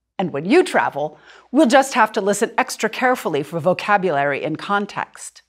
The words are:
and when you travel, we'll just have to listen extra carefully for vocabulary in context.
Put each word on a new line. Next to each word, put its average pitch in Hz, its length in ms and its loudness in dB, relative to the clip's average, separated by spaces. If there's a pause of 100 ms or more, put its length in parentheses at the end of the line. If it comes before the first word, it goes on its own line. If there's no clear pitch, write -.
(180)
and 175 140 -4
when 143 140 -6
you 311 180 4
travel, 139 540 -2 (340)
we'll 285 160 4
just 262 280 4
have 220 180 4
to 220 80 -2
listen 202 360 0
extra - 320 -2
carefully 220 540 -2
for 170 160 -8
vocabulary 165 840 0
in 151 120 -4
context. - 920 -6